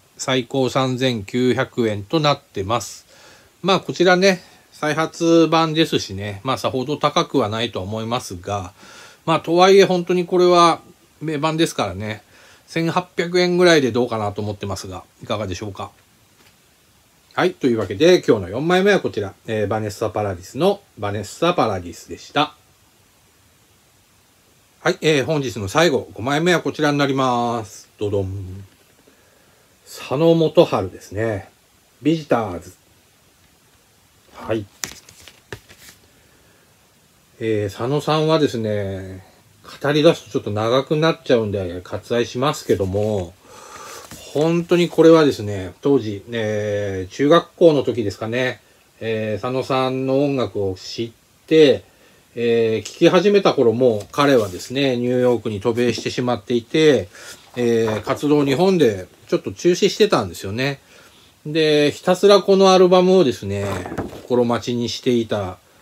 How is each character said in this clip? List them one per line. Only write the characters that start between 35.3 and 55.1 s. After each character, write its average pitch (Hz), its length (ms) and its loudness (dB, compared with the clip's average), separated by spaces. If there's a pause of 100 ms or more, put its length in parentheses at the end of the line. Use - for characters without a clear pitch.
え 107 280 -2
ー、 - 20 -12
佐 113 180 -6
野 143 140 -2
さ 151 140 0
ん 156 120 0
は 160 120 2
で 143 80 4
す 120 100 -6
ね、 95 640 -6 (560)
語 143 120 -2
り 151 100 2
出 160 120 6
す - 120 -16
と - 60 -20
ち - 40 -2
ょ 127 60 -6
っ - 20 -10
と 107 60 -6
長 113 340 0
く 160 120 -2
な 160 160 2
っ - 120 -12
ち - 80 0
ゃ 120 60 4
う 110 80 -2
ん 101 40 -4
で 90 320 -6
割 - 320 -8
愛 117 120 -2
し - 100 -10
ま 139 160 -2
す - 140 -14
け - 100 2
ど 98 80 -2
も、 98 480 -2 (1000)
本 165 300 2
当 175 140 2
に 170 100 2
こ - 140 2
れ 160 80 10
は 160 140 8
で 135 80 4
す 107 100 -8
ね、 98 400 -8
当 143 160 4
時、 104 340 -8
え 104 760 -4
ー、 - 60 -20
中 139 140 0
学 165 260 2
校 170 200 6
の 135 80 0
時 120 200 -4
で 101 80 -4
す - 80 -10
か 110 100 -8
ね、 123 340 -4 (380)
え 110 380 -4
ー、 - 40 -18
佐 127 100 -6
野 131 100 -4
さ 131 280 -2
ん 131 160 -4
の 135 180 2
音 139 120 -2
楽 107 280 -4
を 95 100 -4
知 - 300 -10
っ 113 80 -12 (340)
て、 147 380 6 (500)
え 117 480 0
ー、 - 60 -14
聴 - 100 -14
き 170 120 6
始 185 200 4
め 202 120 4
た 180 100 4
頃 117 220 2
も 117 360 2
彼 143 260 2
は 104 120 2
で 90 100 -10
す - 140 -14
ね、 135 240 0
ニ 123 120 -2
ュ - 80 0